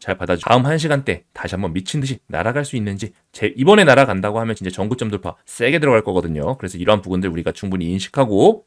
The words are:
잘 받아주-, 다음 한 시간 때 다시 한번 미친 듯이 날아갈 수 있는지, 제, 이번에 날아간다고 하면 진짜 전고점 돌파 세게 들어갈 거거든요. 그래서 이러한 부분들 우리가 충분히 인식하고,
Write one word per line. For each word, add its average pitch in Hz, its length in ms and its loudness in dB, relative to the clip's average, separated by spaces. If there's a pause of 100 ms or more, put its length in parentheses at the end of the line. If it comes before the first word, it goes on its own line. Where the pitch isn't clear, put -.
잘 95 160 -4
받아주-, 87 260 -2
다음 123 220 4
한 156 120 0
시간 147 280 -2
때 92 260 -4
다시 - 240 -10
한번 92 160 -4
미친 139 300 -6
듯이 135 260 -6
날아갈 117 380 -2
수 139 100 -10
있는지, 104 380 -6 (180)
제, - 240 -4
이번에 185 300 6
날아간다고 110 560 4
하면 113 120 -4
진짜 95 160 -8
전고점 107 400 -4
돌파 95 260 -6 (100)
세게 139 340 0
들어갈 127 240 4
거거든요. 87 540 -2
그래서 90 200 -10
이러한 98 240 2
부분들 92 280 -4
우리가 82 240 -4
충분히 92 360 -4
인식하고, 113 760 2